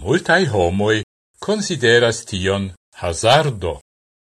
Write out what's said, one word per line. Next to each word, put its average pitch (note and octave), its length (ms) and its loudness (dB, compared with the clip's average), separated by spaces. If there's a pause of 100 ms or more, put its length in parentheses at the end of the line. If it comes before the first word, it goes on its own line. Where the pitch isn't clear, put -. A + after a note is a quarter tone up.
multaj E3+ 440 0
homoj G#2 560 0 (400)
konsideras A#2+ 840 0
tion F#2+ 440 -4 (320)
hazardo. G2 760 0 (480)